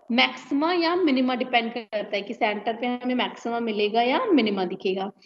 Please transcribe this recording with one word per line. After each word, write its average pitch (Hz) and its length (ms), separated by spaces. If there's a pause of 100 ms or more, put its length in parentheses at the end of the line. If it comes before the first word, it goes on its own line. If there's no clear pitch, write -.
(120)
maxima 277 600
या 339 240
minima 262 380
depend 233 380
करता 208 440
है 196 60
कि 226 120
center 214 460
पे 247 60
हमें 247 280
maxima 233 460
मिलेगा 214 420
या 285 220
minima 214 400
दिखेगा। 190 460 (160)